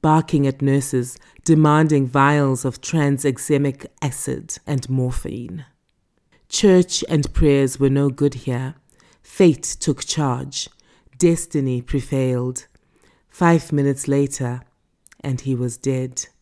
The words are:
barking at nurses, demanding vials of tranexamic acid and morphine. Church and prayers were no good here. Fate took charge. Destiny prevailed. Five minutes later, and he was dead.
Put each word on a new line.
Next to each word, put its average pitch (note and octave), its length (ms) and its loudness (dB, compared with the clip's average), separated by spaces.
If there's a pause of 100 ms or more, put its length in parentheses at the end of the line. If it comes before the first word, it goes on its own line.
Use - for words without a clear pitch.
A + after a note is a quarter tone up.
barking D#3 440 2
at C3+ 140 -2
nurses, C3+ 580 0 (260)
demanding D3+ 600 4
vials C#3 580 2
of B2+ 160 -6
tranexamic C#3+ 1040 -2 (160)
acid - 540 -6 (100)
and B2+ 240 -4
morphine. B2+ 720 -6 (840)
Church F#3 600 4
and D3+ 240 -2
prayers C#3 480 2
were C#3 100 4
no C#3 200 2
good C#3 240 0
here. B2+ 400 -6 (480)
Fate E3 400 2
took - 420 -6
charge. C3+ 640 -6 (500)
Destiny D3 600 0
prevailed. B2+ 840 -4 (640)
Five E3+ 420 2
minutes C#3 340 0
later, C#3 560 -2 (580)
and C3 200 -6
he C3 140 -4
was A#2+ 220 -4
dead. C3 500 -4 (160)